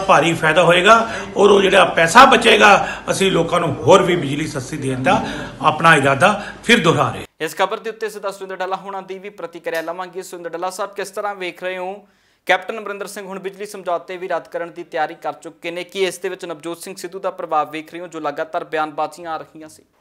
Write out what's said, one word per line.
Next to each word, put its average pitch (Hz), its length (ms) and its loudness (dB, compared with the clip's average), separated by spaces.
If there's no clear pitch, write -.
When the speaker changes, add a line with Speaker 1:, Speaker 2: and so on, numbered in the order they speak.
Speaker 1:
ਭਾਰੀ 165 300 4
ਫਾਇਦਾ 165 300 2
ਹੋਏਗਾ 180 300 6
ਔਰ 202 140 6
ਉਹ 196 120 6
ਜਿਹੜਾ 185 240 6
ਪੈਸਾ 170 400 6
ਬਚੇਗਾ, 208 600 6
ਅਸੀਂ 190 200 2
ਲੋਕਾਂ 170 300 0
ਨੂੰ 156 160 -2
ਹੋਰ 180 260 6
ਵੀ 175 140 0
ਬਿਜਲੀ 143 300 -4
ਸਸਤੀ 143 320 -8
ਦੇਣ 131 240 -4
ਦਾ 185 180 2
ਆਪਣਾ 165 340 4
ਇਰਾਦਾ 139 340 4
ਫਿਰ 233 200 4
ਦੁਹਰਾ 139 280 2
ਰਹੇ। 98 160 -10
Speaker 2:
ਇਸ 156 160 -6
ਖਬਰ 196 220 -2
ਦੇ 220 120 -12
ਉੱਤੇ 220 180 -10
ਸਿੱਧਾ 202 220 -10
ਸੁਰਿੰਦਰ 190 260 -12
ਡੱਲਾ 185 200 -6
ਹੋਣਾ 190 260 -10
ਦੀ 190 160 -12
ਵੀ 190 120 -16
ਪ੍ਰਤੀਕਿਰਿਆ 165 520 -10
ਲਵਾਂਗੇ। 180 400 -10
ਸੁਰਿੰਦਰ 175 280 -14
ਡੱਲਾ 170 200 -6
ਸਾਹਿਬ, 196 240 -10
ਕਿਸ 196 160 -10
ਤਰ੍ਹਾਂ 202 240 -8
ਵੇਖ 185 280 -10
ਰਹੇ 185 160 -8
ਹੋ 185 160 -8
ਕੈਪਟਨ 185 320 -4
ਅਮਰਿੰਦਰ 202 280 -10
ਸਿੰਘ 196 200 -14
ਹੁਣ 190 120 -12
ਬਿਜਲੀ 190 280 -12
ਸਮਝੌਤੇ 185 500 -8
ਵੀ 180 120 -10
ਰੱਦ 165 200 -6
ਕਰਨ 170 260 -10
ਦੀ 170 100 -14
ਤਿਆਰੀ 160 300 -6
ਕਰ 156 200 -8
ਚੁੱਕੇ - 360 -14
ਨੇ? 175 140 -8
ਕੀ 190 200 -4
ਇਸ 180 140 -4
ਦੇ 196 100 -6
ਵਿੱਚ 180 160 -12
ਨਵਜੋਤ 170 340 -10
ਸਿੰਘ 190 180 -14
ਸਿੱਧੂ 185 220 -12
ਦਾ 196 120 -6
ਪ੍ਰਭਾਵ 160 400 -4
ਵੇਖ 156 220 -12
ਰਹੇ 170 80 -14
ਹੋ, 180 60 -14
ਜੋ 160 140 -12
ਲਗਾਤਾਰ 156 460 -6
ਬਿਆਨਬਾਜ਼ੀਆਂ 156 640 -6
ਆ 160 40 -6
ਰਹੀਆਂ 156 320 -16
ਸੀ? - 140 -20